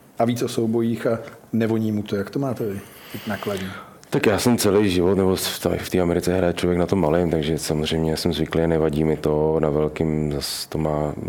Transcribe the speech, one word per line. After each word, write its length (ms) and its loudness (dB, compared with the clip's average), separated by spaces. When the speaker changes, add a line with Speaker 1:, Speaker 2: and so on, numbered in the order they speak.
Speaker 1:
a 60 2
víc 160 0
o 60 0
soubojích 600 0
a 120 0
nevoní 380 0
mu 120 -2
to. 120 -6
Jak 140 -4
to 100 -4
máte 260 -4
vy 140 -6
teď 160 -12
na 100 -4
Kladně? 300 -6
Speaker 2:
Tak 160 0
já 140 4
jsem 180 4
celý 320 4
život, 260 4
nebo 200 4
v 240 -4
té, 180 0
v 120 -8
té 100 2
Americe 380 2
hraje 160 2
člověk 260 0
na 60 2
tom 140 0
malém, 320 2
takže 260 0
samozřejmě 600 -2
jsem 160 0
zvyklý, 340 0
nevadí 360 2
mi 140 2
to, 420 2
na 100 2
velkým 640 0
zas 340 -8
to 100 -8
má 360 -2